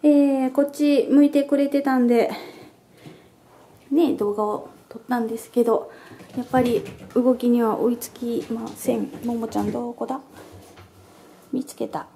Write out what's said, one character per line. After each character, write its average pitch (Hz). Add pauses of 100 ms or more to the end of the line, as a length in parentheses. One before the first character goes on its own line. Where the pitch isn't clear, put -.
え 285
ー、 254
こ 277
っ 285
ち 294
向 285
い 285
て 285
く 285
れ 285
て 285
た 262
ん 247
で、 233 (1600)
ね、 277
動 208
画 214
を - (200)
撮 -
っ -
た 247
ん 226
で 226
す -
け 240
ど、 - (460)
や 247
っ 254
ぱ 254
り 233 (320)
動 247
き 240
に 240
は 220
追 240
い 240
つ -
き 233
ま 226
せ -
ん。 208 (140)
も 240
も 226
ち 220
ゃ 208
ん 208
ど 240
こ 233
だ？ 269 (1300)
見 127
つ -
け -
た。 -